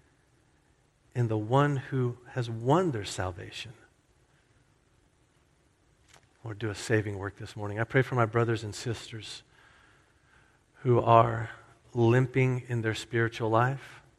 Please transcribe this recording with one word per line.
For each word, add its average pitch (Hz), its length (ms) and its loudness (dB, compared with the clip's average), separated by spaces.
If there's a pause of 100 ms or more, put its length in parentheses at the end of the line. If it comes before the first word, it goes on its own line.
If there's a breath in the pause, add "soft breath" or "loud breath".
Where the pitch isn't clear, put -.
(1120)
in 120 140 0
the 110 100 0
one 135 380 2
who 127 420 -4 (120)
has 120 200 -6
won 135 420 0
their 107 140 -6
salvation. 98 680 -10 (2750)
Lord, 107 140 -8
do 110 120 -4
a 98 60 -6
saving 107 440 0
work 98 180 -8
this - 200 -16
morning. 101 200 -8
I 113 60 0
pray 131 180 2
for 127 140 0
my 117 100 4
brothers 113 380 0
and 104 100 -8
sisters - 680 -10 (1300 soft breath)
who 123 240 4
are 113 520 4 (420 loud breath)
limping 127 760 2
in 120 140 -4
their 110 140 -2
spiritual 117 540 -4
life, 123 520 0 (180)